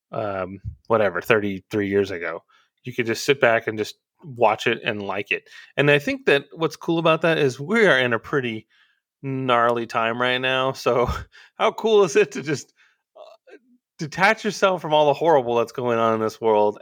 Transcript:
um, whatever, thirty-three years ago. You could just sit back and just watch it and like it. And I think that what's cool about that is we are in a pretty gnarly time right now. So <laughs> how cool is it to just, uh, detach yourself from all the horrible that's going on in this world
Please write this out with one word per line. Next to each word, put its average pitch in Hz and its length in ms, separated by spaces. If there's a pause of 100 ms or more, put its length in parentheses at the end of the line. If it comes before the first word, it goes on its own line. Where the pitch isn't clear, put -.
(120)
um, 95 480 (260)
whatever, 101 340
thirty-three 101 720
years 98 220
ago. 85 320 (400)
You 123 100
could 117 140
just 113 180
sit 139 160
back 113 240
and 110 100
just 107 200 (280)
watch 117 440
it 117 160
and 104 180
like 98 300
it. - 180 (260)
And 143 140
I 143 80
think 262 300
that 139 260
what's 160 220
cool 165 240
about 160 240
that 160 160
is 131 200
we 202 280
are 131 120
in 123 140
a 110 60
pretty 120 480 (560)
gnarly 120 640
time 117 340
right 127 160
now. 131 360
So 120 360 (240)
<laughs> - 220
how 220 160
cool 214 320
is 175 120
it 208 180
to 143 100
just, 147 280 (460)
uh, - 400 (400)
detach 190 480
yourself 190 340
from 156 140
all 151 140
the 139 80
horrible 135 400
that's 117 160
going 120 260
on 113 160
in 110 60
this 110 200
world 104 420